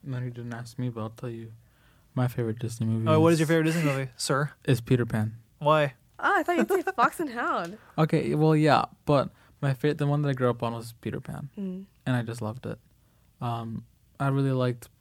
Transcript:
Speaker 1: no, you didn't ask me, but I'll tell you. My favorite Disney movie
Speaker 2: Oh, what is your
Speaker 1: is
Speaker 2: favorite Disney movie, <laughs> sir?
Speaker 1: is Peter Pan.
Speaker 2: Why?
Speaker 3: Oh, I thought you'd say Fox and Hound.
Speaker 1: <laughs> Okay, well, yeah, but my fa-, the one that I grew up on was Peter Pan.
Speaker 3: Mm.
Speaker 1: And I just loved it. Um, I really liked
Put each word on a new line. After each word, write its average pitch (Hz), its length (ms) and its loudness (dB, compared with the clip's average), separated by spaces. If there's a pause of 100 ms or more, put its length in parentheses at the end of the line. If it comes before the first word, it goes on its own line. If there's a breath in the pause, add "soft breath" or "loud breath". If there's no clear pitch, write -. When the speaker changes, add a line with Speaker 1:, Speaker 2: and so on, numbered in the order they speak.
Speaker 1:
no, 127 160 -8
you 123 100 -6
didn't 120 240 -10
ask 117 240 -14
me, 123 120 -2
but 113 120 -8
I'll 110 100 -6
tell 123 180 -12
you. 113 220 -12 (640 soft breath)
My 127 120 2
favorite 113 320 -4
Disney 110 260 -4
movie 113 220 0
Speaker 2:
Oh, 156 120 6
what 165 140 8
is 156 60 2
your 160 60 4
Speaker 1:
is 147 40 -4
Speaker 2:
favorite 165 160 4
Disney 160 180 0
movie, 135 300 -2
<laughs> - 40 -20
sir? 143 340 0 (140)
Speaker 1:
is 123 160 2
Peter 120 240 2
Pan. 110 300 -2 (240)
Speaker 2:
Why? 147 340 2 (260)
Speaker 3:
Oh, 339 200 0
I 311 40 0
thought 349 140 0
you'd 339 120 0
say 370 120 2 (140)
Fox 254 240 2
and 302 120 -4
Hound. 226 460 -4 (100)
Speaker 1:
<laughs> - 100 -10
Okay, 151 380 2
well, 156 200 6
yeah, 151 300 4 (200)
but 143 240 2 (320 soft breath)
my 139 120 0
fa-, 147 200 0
the 139 140 -2
one 143 160 0
that 143 60 0
I 139 40 0
grew 127 160 2
up 117 140 -2
on 117 100 -2
was 117 280 -10
Peter 139 200 -6
Pan. - 360 -12
Speaker 3:
Mm. 190 280 -8 (200)
Speaker 1:
And 127 100 0
I 120 80 0
just 113 180 -10
loved 110 240 -8
it. 107 120 -8 (640)
Um, 117 440 -8 (340)
I 139 100 0
really 135 220 0
liked 123 380 -2 (120)